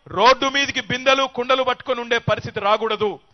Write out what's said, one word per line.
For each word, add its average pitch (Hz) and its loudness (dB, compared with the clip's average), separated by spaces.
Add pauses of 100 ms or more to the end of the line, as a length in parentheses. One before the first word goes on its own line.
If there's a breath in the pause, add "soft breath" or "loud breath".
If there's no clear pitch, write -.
రోడ్డు 254 4
మీదికి 269 -2
బిందెలు, 254 0
కుండలు 262 0
పట్టుకొని 247 -4
ఉండే 233 -2
పరిస్థితి - -4
రాకూడదు, 208 -2 (140)